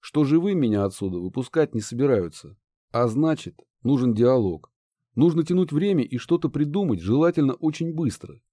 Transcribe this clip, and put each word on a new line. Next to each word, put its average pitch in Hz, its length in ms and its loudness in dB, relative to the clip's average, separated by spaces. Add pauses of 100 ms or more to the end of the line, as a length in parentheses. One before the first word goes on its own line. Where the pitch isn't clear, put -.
что - 240 0
живым 170 340 2
меня 107 260 2
отсюда 95 340 -4
выпускать 123 560 -4
не 113 60 -2
собираются. 113 760 -2 (320)
А 120 160 0
значит, 151 560 -2 (200)
нужен 127 300 2
диалог. 110 600 2 (420)
Нужно 160 300 4
тянуть 180 280 0
время 170 320 2
и 123 140 -8
что-то 170 300 0
придумать, 147 520 -2
желательно 143 540 2
очень 165 400 -4
быстро. 147 460 -6 (120)